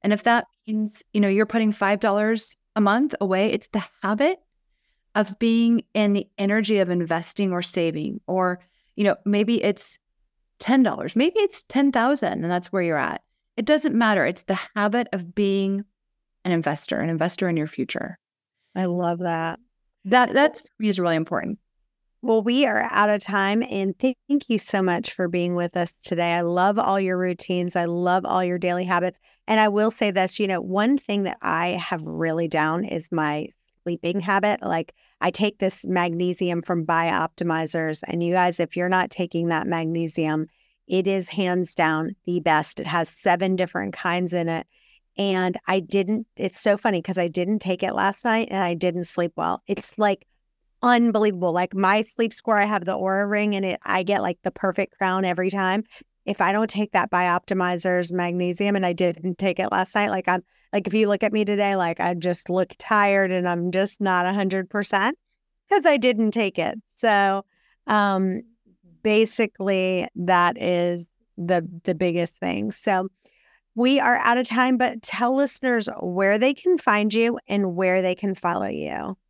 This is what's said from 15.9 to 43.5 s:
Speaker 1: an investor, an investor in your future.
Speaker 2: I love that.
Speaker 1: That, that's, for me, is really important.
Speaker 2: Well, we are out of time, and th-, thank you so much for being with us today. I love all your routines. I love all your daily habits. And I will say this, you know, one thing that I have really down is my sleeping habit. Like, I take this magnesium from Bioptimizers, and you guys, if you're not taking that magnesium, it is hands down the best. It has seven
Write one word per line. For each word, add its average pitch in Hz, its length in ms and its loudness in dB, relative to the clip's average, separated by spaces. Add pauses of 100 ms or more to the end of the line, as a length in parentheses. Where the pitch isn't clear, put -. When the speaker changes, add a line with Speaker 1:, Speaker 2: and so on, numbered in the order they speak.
Speaker 1:
an 185 80 0
investor, 156 480 -2
an 156 100 -2
investor 170 380 -2
in 165 80 0
your 151 100 -2
future. - 500 -8 (600)
Speaker 2:
I 190 80 -2
love 175 340 -2
that. 165 400 -4 (460)
Speaker 1:
That, 240 280 4
that's, 294 280 2
for - 80 -20 (100)
me, 214 80 -2
is 190 140 0
really 170 160 2
important. 170 420 -4 (640)
Speaker 2:
Well, 226 180 2
we 240 260 4
are 214 260 0
out 208 160 4
of 208 120 2
time, 202 480 0
and 196 300 -4
th-, 254 180 0 (120)
thank 285 200 0
you 220 100 2
so - 220 -2
much 180 320 0
for 185 140 -2
being 175 300 -2
with 175 200 -2
us 170 160 -2 (120)
today. 170 300 0
I 175 80 0
love 180 360 2
all 196 220 0
your 185 180 -2
routines. 180 560 -2
I 170 120 0
love 180 380 0
all 185 200 0
your 180 140 -2
daily 180 260 -2
habits. 180 340 -2 (300)
And 220 100 4
I 214 80 6
will 214 240 2
say 214 220 -2
this, 185 260 0
you 208 80 0
know, 185 140 -2
one 208 360 0
thing 202 280 -2
that - 180 -6
I 175 280 -2
have 170 360 -6
really 160 400 -2
down 160 380 0
is - 260 -8
my 151 380 -2 (340)
sleeping 175 380 -4
habit. 196 420 0
Like, 165 320 -4 (260)
I 175 120 0
take 208 260 -2
this - 260 -2
magnesium 175 760 -2
from 170 240 -2
Bioptimizers, 160 1200 -2
and 170 160 -4
you 170 120 0
guys, 180 260 2
if 165 160 -4
you're 180 120 -2
not 185 220 0
taking 170 380 -2
that 165 180 -2
magnesium, 160 800 -2 (400)
it 185 200 0
is 196 220 -2
hands 180 460 -2
down 160 500 0
the 175 160 -2
best. 156 400 0
It - 60 -8
has 170 240 -2
seven 185 460 0